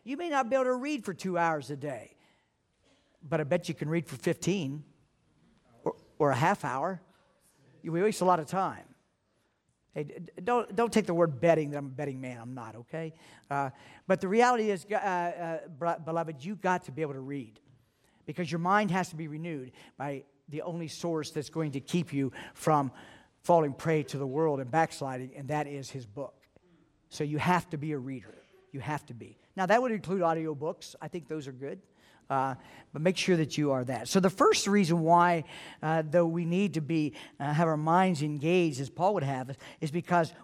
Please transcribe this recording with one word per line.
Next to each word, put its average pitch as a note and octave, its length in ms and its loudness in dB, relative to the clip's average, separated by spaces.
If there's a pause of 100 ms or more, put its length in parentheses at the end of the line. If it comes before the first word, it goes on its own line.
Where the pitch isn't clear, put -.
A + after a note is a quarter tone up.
You C4 120 -6
may F4 140 -4
not C4+ 180 0
be C4 80 2
able C4 100 4
to B3+ 80 2
read C4 300 -4
for G3 80 -6
two F3+ 240 -4
hours D#3+ 340 0
a D3 60 -6
day, C#3 400 -10 (1080)
but D#3 180 -2
I D#3 40 -2
bet E3+ 240 -2
you D#3+ 60 -4
can D3 140 -6
read E3 200 -2
for C#3 80 -12
fifteen D3+ 680 -2 (1000)
or, - 100 -2 (240)
or D3 140 4
a - 20 2
half E3 300 2
hour. D3+ 360 -4 (840)
You, E3 100 -6
we E3+ 100 0
waste G#3 180 2
a F3+ 40 2
lot F3+ 160 6
of D3 60 -6
time. F3+ 360 -4 (1120)
Hey, D3+ 100 -6
d-, D3 140 -16
d-, F3 140 -14 (100)
don't, A#3 320 -2
don't A3+ 180 0
take G#3+ 140 2
the F3 80 0
word D#3+ 260 2
betting D#3 300 4
that C#3+ 80 -6
I'm C#3 80 -8
a C3 40 -10
betting C3 300 -8
man. B2+ 200 -10
I'm A#2+ 140 -12
not, A2+ 200 -12
okay? D#3+ 380 -12 (360)
Uh, C#3 220 -2 (380)
but F#3 120 4
the G3 60 -4
reality A3+ 440 4
is, F#3+ 200 -4
uh, F#3+ 60 -2
uh, E3+ 720 -2
bro-, E3 360 -2
beloved, D#3+ 400 -4
you G3+ 120 -8
got F3+ 300 0
to C#3+ 60 -14
be D3+ 100 -4
able C#3+ 100 -4
to C3+ 80 -10
read C3+ 400 -10 (640)
because D#3+ 240 -6
your E3+ 80 -2
mind F#3+ 320 4
has F#3 200 0
to D#3+ 60 -14
be D#3+ 120 -8
renewed D3+ 420 -8 (260)
by C3+ 280 -8 (240)
the D3 140 -8
only E3+ 260 -8
source D#3+ 420 -4
that's D3+ 200 -8
going D#3+ 220 -4
to C3+ 80 -4
keep - 320 -2
you C#3 200 -2 (220)
from C#3+ 360 2 (520)
falling D#3+ 300 4
prey D#3 300 0
to C#3 160 -8
the C#3 80 -4
world D3 320 0
and C3 100 -8
backsliding, C3 680 -2
and C#3+ 100 -12
that D3+ 220 -2
is C#3 220 -10
his B2+ 160 -12
book. B2 280 -12 (720)
So - 140 -6
you D3 160 -2
have E3 320 2
to D#3 80 -6
be D3+ 140 -6
a D3 60 -4
reader. C3 360 -12 (380)
You C3+ 80 -10
have D3 260 -6
to B2 80 -14
be. A2 240 -18 (160)
Now, F#3+ 120 -2
that G#3+ 140 8
would B3+ 120 0
include F#3 300 -2
audiobooks. D#3+ 800 -2
I D#3 60 -10
think D#3+ 220 -10
those D#3 180 -6
are C#3 60 -10
good. C#3 280 -10 (500)
Uh, C3+ 240 2 (400)
but D3 80 -6
make F3+ 140 4
sure F3+ 200 4
that D#3+ 220 0
you D3 140 2
are B2+ 120 0
that. A#2+ 240 -4
So F#3+ 120 6
the F#3 100 6
first - 360 4
reason F#3 340 4
why, E3+ 440 6 (380)
uh, D#3+ 260 2
though E3+ 180 6
we E3 180 0
need F3 300 2
to D#3+ 60 0
be, D3+ 340 0 (240)
uh, C#3+ 140 -2
have E3 160 4
our D#3+ 80 2
minds E3+ 460 4
engaged, D3+ 580 2
as C3+ 100 -4
Paul F#3+ 240 2
would F3 80 0
have C3+ 280 -4
us, C#3 60 -12 (240)
is D#3+ 100 -2
because E3+ 420 2 (120)